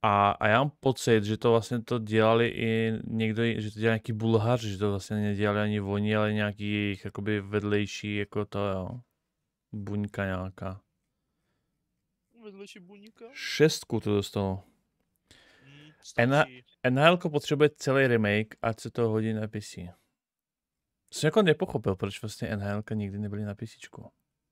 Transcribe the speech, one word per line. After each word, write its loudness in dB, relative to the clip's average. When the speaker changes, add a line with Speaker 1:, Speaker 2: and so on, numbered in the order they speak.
Speaker 1:
A, 4
a 0
já 6
mám 2
pocit, 0
že -2
to 2
vlastně 0
to -4
dělali 4
i -2
někdo, -2
j-, 0
že -6
to -14
dělali 2
nějaký -2
Bulhaři, 0
že -6
to 0
vlastně -4
nedělali 0
ani 0
oni, 0
ale 0
nějaký -4
jejich -2
jakoby -4
vedlejší, -2
jako -6
to, -8
jo. -6
Buňka -6
nějaká. -8
Speaker 2:
Vedlejší -18
buňka? -20
Speaker 1:
Šestku 0
to -2
dostalo. -4
Speaker 2:
Hmm, -20
Speaker 1:
N-, 4
Speaker 2:
stačí. -8
Speaker 1:
N 2
H 8
L 6
ko -4
potřebuje 2
celý 2
remake, 2
ať -2
se -10
to 0
hodí 0
na -4
P -8
C. -14
Jsem 0
jako 4
nepochopil, 2
proč -6
vlastně -8
N -4
H -4
L -4
ka -8
nikdy -6
nebyly -6
na -6
P -12
C -18
čku. -20